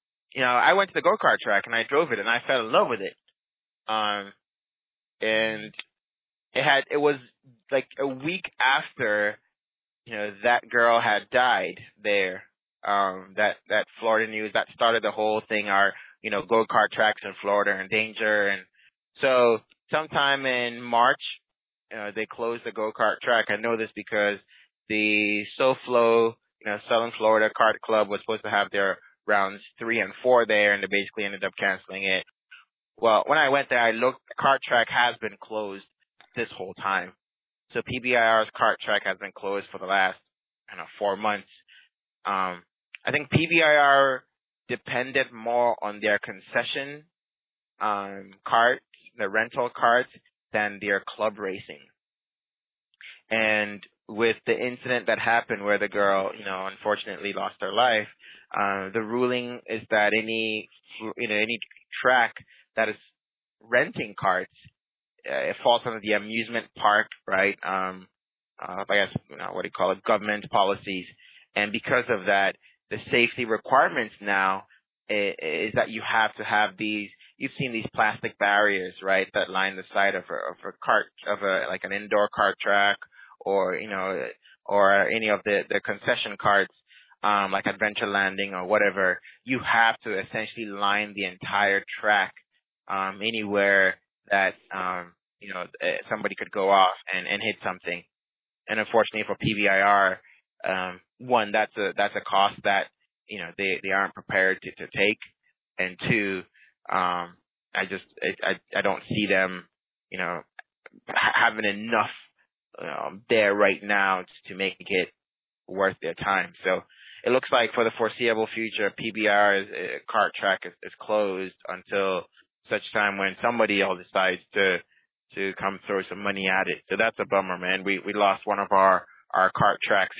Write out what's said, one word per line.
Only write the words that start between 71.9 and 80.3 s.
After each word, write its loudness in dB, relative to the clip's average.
of -2
that, 2
the -8
safety 0
requirements 0
now 0
i-, -2
is -4
that 0
you -10
have 0
to -10
have 0
these, -6
you've -8
seen -6
these -6
plastic -2
barriers, 2
right, 2
that -2
line -2
the -12
side 2
of -6
a, -8